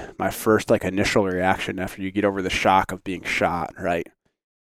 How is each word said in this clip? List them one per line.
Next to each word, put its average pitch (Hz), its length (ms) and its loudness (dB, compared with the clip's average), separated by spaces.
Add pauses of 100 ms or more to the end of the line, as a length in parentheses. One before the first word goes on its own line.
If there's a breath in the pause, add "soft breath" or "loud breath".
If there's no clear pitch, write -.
(180 loud breath)
my 95 120 -2
first, 107 400 2
like, 107 140 4
initial 101 420 2
reaction 95 520 0
after 92 240 -8
you 95 80 -4
get 101 140 0
over 98 180 2
the 90 80 -4
shock 95 420 4
of 92 120 -10
being 92 180 -8
shot, 85 560 -2
right? 87 280 -2 (600)